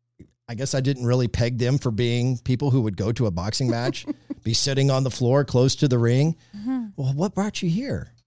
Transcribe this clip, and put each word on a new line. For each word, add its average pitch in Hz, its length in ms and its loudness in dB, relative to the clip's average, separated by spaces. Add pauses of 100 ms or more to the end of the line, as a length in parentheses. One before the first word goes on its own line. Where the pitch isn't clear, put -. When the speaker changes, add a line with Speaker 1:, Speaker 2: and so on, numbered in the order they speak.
(480)
Speaker 1:
I 117 60 -10
guess 131 200 -4
I 135 60 0
didn't 127 240 0
really 123 240 2
peg 120 300 0
them 123 180 2
for 131 140 -2
being 120 480 0
people 131 320 0
who 131 100 4
would 107 160 -2
go 107 160 0
to 113 140 0
a 101 40 0
boxing 101 380 -2
match, 117 380 -2 (180)
Speaker 2:
<laughs> - 180 -12
Speaker 1:
be 110 120 -2
sitting 139 360 2
on 135 140 2
the 127 60 -2
floor 127 340 2
close 127 320 2
to 151 120 2
the 123 100 2
ring. 131 360 2 (220)
Speaker 3:
Mm-hmm. 240 300 -4 (100)
Speaker 1:
"Well, 135 160 -2
what 175 220 -2
brought 202 280 -4
you 185 60 0
here?" 175 460 -4 (120)